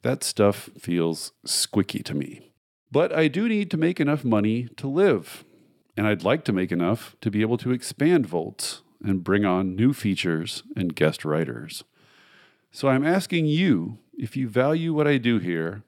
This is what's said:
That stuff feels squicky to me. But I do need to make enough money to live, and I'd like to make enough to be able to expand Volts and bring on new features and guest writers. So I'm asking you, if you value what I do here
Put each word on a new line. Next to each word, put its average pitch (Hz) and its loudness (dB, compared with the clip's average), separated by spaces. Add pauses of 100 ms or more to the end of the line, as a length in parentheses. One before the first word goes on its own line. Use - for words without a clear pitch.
That 127 -2
stuff - 0
feels 82 -2 (120)
squicky - -2
to - -8
me. - -8 (400)
But 156 2
I 160 2
do 190 0
need 208 -2
to - -2
make 165 0
enough 147 0
money 113 2
to - -8
live, 139 0 (520)
and 104 0
I'd 101 0
like 127 2
to - 0
make 92 0
enough 87 -2
to 113 -2
be 104 0
able 113 0
to 123 -2
expand 139 2
Volts - -6 (200)
and 95 0
bring 101 2
on 92 0
new 117 4
features 87 -2 (140)
and 87 -2
guest 78 0
writers. 76 -4 (880)
So - -4
I'm 135 4
asking 170 0
you, 139 2 (180)
if - -6
you 131 -2
value 151 0
what 151 2
I 143 4
do 117 2
here 85 -4